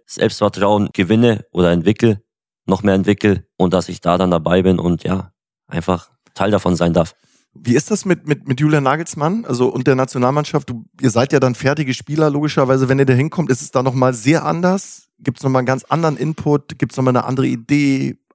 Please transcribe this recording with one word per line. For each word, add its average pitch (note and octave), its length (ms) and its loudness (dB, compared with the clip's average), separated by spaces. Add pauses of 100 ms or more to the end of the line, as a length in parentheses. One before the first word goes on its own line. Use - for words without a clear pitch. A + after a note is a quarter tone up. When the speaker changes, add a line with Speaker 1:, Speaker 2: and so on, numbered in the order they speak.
Speaker 1:
Selbstvertrauen G#2 840 0
gewinne A2 600 2
oder F2 180 2
entwickle, G2+ 520 2 (440)
noch F#2+ 160 -2
mehr G2 120 2
entwickle G2 520 0 (100)
und F2+ 160 2
dass F2+ 160 0
ich F2 120 -12
da E2+ 180 0
dann F#2 120 2
dabei F2 320 2
bin F#2 160 2
und E2+ 260 -2
ja, F#2 280 -6 (340)
einfach E2+ 440 -6 (240)
Teil G2 160 0
davon F#2 260 2
sein E2+ 160 0
darf. E2 220 0 (400)
Speaker 2:
Wie A#2+ 200 -2
ist - 160 0
das G#3+ 140 -4
mit, F3+ 240 -2
mit, D3 180 -4
mit C3 140 -4
Julian D3+ 240 2
Nagelsmann, D#3+ 600 -2
also B2 240 0
und A#2 180 -4
der C3+ 100 4
Nationalmannschaft? C3 720 -2
Du, A2+ 140 -12 (160)
ihr C3 100 2
seid A#2 220 0
ja C#3+ 80 4
dann B2+ 140 2
fertige C3+ 400 -2
Spieler, D3+ 360 -2
logischerweise, C#3 580 0
wenn C3 100 2
ihr C#3 80 2
da C3+ 80 4
hinkommt. D3 360 -2
Ist B2+ 120 -2
es C#3+ 100 -10
da B2+ 100 0
nochmal B2+ 320 0
sehr B2 300 0
anders? F3+ 640 -2 (100)
Gibt's - 240 -6
nochmal C3 180 2
einen B2 60 -2
ganz C3 180 -2
anderen D#3 320 0
Input? D3+ 600 -4
Gibt's - 180 -6
nochmal B2+ 200 2
eine A#2+ 80 0
andere C3 240 -2
Idee, C3+ 720 -2 (160)